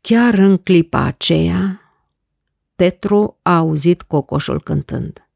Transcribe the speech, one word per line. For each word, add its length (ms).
Chiar 340
în 220
clipa 440
aceea, 800
Petru 640
a 140
auzit 460
cocoșul 580
cântând. 600